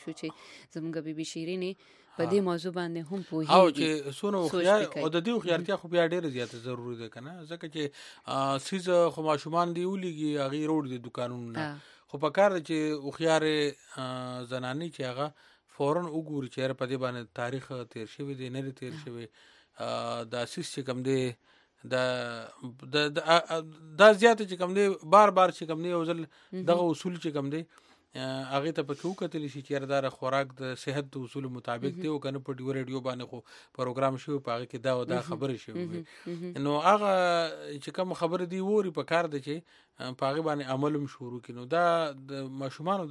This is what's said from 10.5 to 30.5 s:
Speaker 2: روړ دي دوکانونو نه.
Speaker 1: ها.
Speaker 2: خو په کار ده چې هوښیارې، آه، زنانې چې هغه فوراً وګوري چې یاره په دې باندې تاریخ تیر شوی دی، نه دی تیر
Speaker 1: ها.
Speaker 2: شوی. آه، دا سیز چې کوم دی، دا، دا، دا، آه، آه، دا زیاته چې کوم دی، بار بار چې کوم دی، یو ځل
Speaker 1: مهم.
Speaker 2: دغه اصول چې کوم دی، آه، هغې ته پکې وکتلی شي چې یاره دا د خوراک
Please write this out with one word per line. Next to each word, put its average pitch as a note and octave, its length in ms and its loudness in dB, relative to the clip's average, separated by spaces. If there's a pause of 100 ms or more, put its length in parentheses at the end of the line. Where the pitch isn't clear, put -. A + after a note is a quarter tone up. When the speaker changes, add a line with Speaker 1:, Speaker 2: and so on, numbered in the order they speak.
Speaker 2:
روړ D#3 120 2 (100)
دي B2 140 -6
دوکانونو A#2+ 500 -6
نه. - 20 -2
Speaker 1:
ها. D3+ 160 -4 (340)
Speaker 2:
خو C#3+ 180 -10
په D3 100 2
کار G3+ 200 8
ده E3+ 120 0
چې D#3+ 80 0 (300)
هوښیارې، D#3 520 2 (440)
آه، B2+ 500 -6
زنانې C3 420 -4
چې - 160 -10
هغه C3+ 160 -4 (480)
فوراً D#3 320 0
وګوري D3+ 460 -6
چې - 60 -8
یاره C3 240 -2
په B2+ 80 0
دې C3+ 140 -2
باندې B2 180 -4 (200)
تاریخ B2+ 220 -4 (320)
تیر A2+ 180 -8
شوی C#3 200 -8
دی، B2+ 200 -10
نه C3+ 140 -4
دی C3+ 40 -8 (100)
تیر B2+ 120 -10
Speaker 1:
ها. D3+ 100 -14
Speaker 2:
شوی. A#2+ 220 -12
آه، A#2 960 -8 (120)
دا A#2+ 120 -2
سیز E3 280 -8
چې - 60 -6 (100)
کوم B2+ 180 -4
دی، B2+ 260 2 (580)
دا، B2+ 120 2 (880)
دا، D3 160 2
دا، D3+ 140 -4 (100)
آه، E3+ 100 8 (120)
آه، D#3+ 100 -4 (360)
دا G#3+ 120 12
زیاته G#3+ 320 8
چې F#3 160 -6
کوم F#3 140 0
دی، G3+ 100 4 (300)
بار G#3 240 12
بار F#3 180 8
چې - 140 -8
کوم D#3+ 120 -2
دی، F3 60 -2
یو E3+ 160 0
ځل E3 160 -2
Speaker 1:
مهم. F#3 480 -10
Speaker 2:
دغه F3 220 4
اصول F3 260 -4
چې E3 200 -6
کوم C#3 180 -2
دی، D#3+ 60 -4
آه، - 840 -10 (100)
هغې C#3+ 220 0
ته D#3+ 120 0
پکې C#3+ 180 -6
وکتلی E3+ 420 -4
شي C3+ 140 -10
چې - 140 -20
یاره C3+ 140 -4
دا C#3 160 2
د B2+ 80 -4
خوراک C3 460 -2